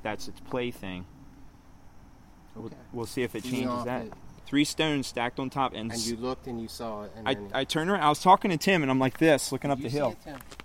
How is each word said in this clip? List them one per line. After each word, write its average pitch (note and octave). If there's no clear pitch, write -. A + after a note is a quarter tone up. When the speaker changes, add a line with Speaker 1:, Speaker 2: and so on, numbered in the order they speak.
Speaker 1:
that's G#2+
its -
plaything, G2+
we'll, A2
Speaker 2:
Okay. -
Speaker 1:
we'll A#2
see -
if A#2+
it A#2
Speaker 2:
Eating B2+
Speaker 1:
changes B2+
Speaker 2:
off B2
Speaker 1:
that. B2
Speaker 2:
it. -
Speaker 1:
Three D3
stones D3
stacked B2
on C3
top, C3
and A2
Speaker 2:
And A2+
Speaker 1:
s- A2+
Speaker 2:
you A#2
looked B2+
and A#2+
you A2+
saw G#2+
it. G#2
And A2
Speaker 1:
I, C3
Speaker 2:
then G2+
Speaker 1:
I C3+
turned D#3+
around. G3
I D3+
was D3+
talking F#3+
to E3
Tim, F#3
and C3+
I'm C3
like C3
this, D#3
looking C3+
Speaker 2:
Did C#3
Speaker 1:
up C3
Speaker 2:
you C3
Speaker 1:
the A#2+
Speaker 2:
see C3+
Speaker 1:
hill. C#3+
Speaker 2:
it, G#2+
Tim? D3+
Or C3+